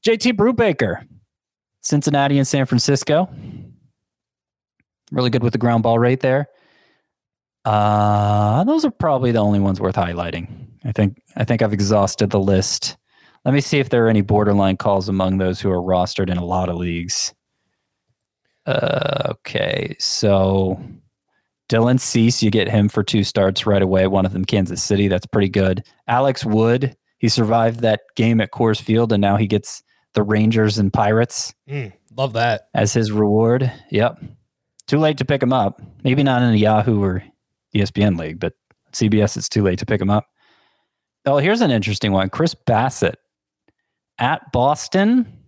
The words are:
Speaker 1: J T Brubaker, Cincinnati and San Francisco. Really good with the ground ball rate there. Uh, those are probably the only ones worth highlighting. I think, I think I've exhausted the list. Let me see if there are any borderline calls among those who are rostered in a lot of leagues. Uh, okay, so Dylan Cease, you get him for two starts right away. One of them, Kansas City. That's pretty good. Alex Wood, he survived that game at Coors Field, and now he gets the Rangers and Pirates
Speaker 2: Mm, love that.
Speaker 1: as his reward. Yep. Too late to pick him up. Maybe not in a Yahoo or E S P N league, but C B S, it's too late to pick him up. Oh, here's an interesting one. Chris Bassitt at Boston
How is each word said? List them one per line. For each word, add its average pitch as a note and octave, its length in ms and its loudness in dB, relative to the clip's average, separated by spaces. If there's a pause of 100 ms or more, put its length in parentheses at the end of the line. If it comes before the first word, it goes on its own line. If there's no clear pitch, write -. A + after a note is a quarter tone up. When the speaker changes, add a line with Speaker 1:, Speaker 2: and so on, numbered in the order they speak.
Speaker 1:
J A3+ 160 0
T A#3+ 160 0
Brubaker, G#3 720 0 (720)
Cincinnati C#3+ 560 0
and C#3 100 2
San C3+ 200 0
Francisco. C#3+ 640 0 (1800)
Really B2+ 200 -2
good A#2 120 0
with A#2+ 120 0
the A#2+ 40 -2
ground A#2 240 2
ball A#2 160 2
rate B2 220 2
there. C#3 280 0 (1160)
Uh, G#2 1000 2
those D4+ 200 0
are C4 60 0
probably C3 420 0
the A2+ 60 2
only G#2 200 2
ones G2 220 0
worth F#2+ 160 -2
highlighting. F2 520 -6 (360)
I A2 80 -6
think, G2+ 300 -2 (140)
I B2 80 -2
think A#2 180 -2
I've G#2 100 0
exhausted G2+ 560 0
the G2+ 100 0
list. F#2+ 600 -2 (480)
Let C3 80 0
me C#3+ 80 2
see D3 160 -2
if C3 100 0
there A#2 160 2
are A2+ 60 4
any G#2+ 100 4
borderline G2+ 560 2
calls G2 320 0
among F#2+ 300 0
those F#2 200 -2
who G2 120 -2
are F2+ 100 0
rostered F2+ 480 -2
in F2+ 80 -2
a F2+ 80 -4
lot F#2 240 -2
of F2 80 -6
leagues. F2 560 -6 (1300)
Uh, - 640 -2
okay, - 680 -6
so F#2+ 800 0 (880)
Dylan A#2+ 320 2
Cease, A#2 420 2
you G#2+ 80 2
get G2+ 180 0
him G#2 200 2
for G#2 140 -2
two G2+ 220 0
starts G2 420 0
right G2 160 2
away. F#2+ 240 2
One F#2+ 180 2
of F#2 80 -2
them, F#2+ 120 -4
Kansas F2+ 380 -2
City. G2+ 260 0
That's F2+ 180 -2
pretty G2+ 220 0
good. F#2+ 360 0 (220)
Alex B2+ 380 0
Wood, A#2 520 0 (220)
he A#2 100 0
survived A2+ 520 0
that A2 200 0 (160)
game A2+ 240 2
at G2 120 -4
Coors A2+ 280 0
Field, A2+ 320 0
and G2+ 80 2
now G2+ 160 2
he G#2+ 100 0
gets - 360 -4 (320)
the G#2+ 80 0
Rangers G#2+ 560 2
and G2 140 0
Pirates A2 600 -2 (160)
Speaker 2:
Mm, C3+ 240 -10 (240)
love B2+ 180 -4
that. A#2 380 -2
Speaker 1:
as G#2+ 220 0
his A2 180 0
reward. A2+ 580 2 (200)
Yep. A2+ 320 -2 (640)
Too C#3+ 120 0
late D#3 200 0
to C#3 80 -4
pick C#3 160 0
him B2+ 100 0
up. A2+ 300 -2 (220)
Maybe B2+ 180 2
not B2+ 200 2
in A#2+ 80 4
a A2 60 4
Yahoo G#2+ 460 2
or F#2 200 -2 (520)
E G2+ 80 2
S G2 80 -2
P G#2 120 -2
N G2 140 2
league, E2 240 -10
but E2+ 140 -6 (380)
C A2 160 -2
B G#2+ 120 2
S, G2+ 160 0
it's - 140 -8
too A2 120 0
late F2+ 180 0
to - 60 -8
pick G#2+ 140 -2
him G2 80 -2
up. G#2 180 0 (1000)
Oh, C#3 100 2
here's F#3+ 240 0
an F#3 100 2
interesting G#2+ 420 -2
one. F#2+ 180 0
Chris - 240 -2
Bassitt A2+ 600 -2 (1040)
at C3+ 340 -4
Boston F#3+ 760 0 (180)